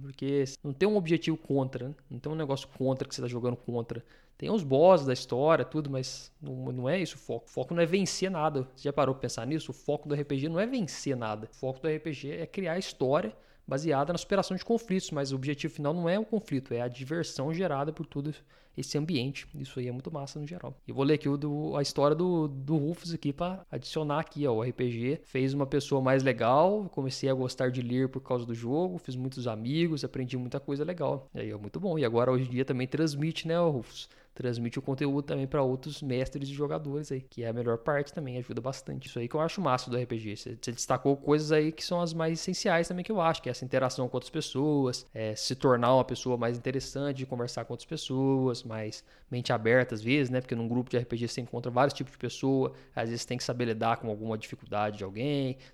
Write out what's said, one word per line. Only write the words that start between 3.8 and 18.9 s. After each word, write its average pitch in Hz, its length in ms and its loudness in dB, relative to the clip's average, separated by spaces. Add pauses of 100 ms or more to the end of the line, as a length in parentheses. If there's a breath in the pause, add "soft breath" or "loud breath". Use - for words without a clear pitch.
Tem 147 120 -4
os 202 140 0
bosses 143 420 8
da 127 60 4
história, 135 520 2
tudo, 151 240 -4
mas - 520 -6
não, 131 320 -8
não 127 160 -2
é 185 120 2
isso - 140 -4
o - 40 -18
foco. - 280 -8
O - 40 -20
foco 131 240 -4
não 170 80 4
é 165 40 6
vencer 185 420 2
nada. 151 460 0
Você - 100 -14
já 143 80 0
parou 135 220 4
pra 135 60 -8
pensar 117 260 -4
nisso? 156 240 -2
O - 40 -12
foco 147 340 -4
do 147 60 0
R 147 100 0
P 143 120 -2
G 139 120 -2
não 165 100 0
é 214 80 2
vencer 196 480 -2
nada. 110 380 -4
O - 20 -20
foco 131 240 -6
do 160 100 -2
R 156 120 0
P 160 120 -6
G 139 180 -8
é 165 160 -6
criar 175 300 -4
história 180 600 0 (280 soft breath)
baseada 147 480 2
na 170 60 -2
superação 190 380 0
de - 80 -8
conflitos, 220 480 0
mas 139 180 -2
o 135 60 0
objetivo 139 360 -2
final 147 220 -2
não 170 140 0
é 190 100 2
o 220 60 0
conflito, 143 500 -2
é 117 60 0
a 123 80 -2
diversão 151 640 -4
gerada 156 380 0
por 156 120 -8
todo 147 300 -4 (420 soft breath)
esse 147 220 -4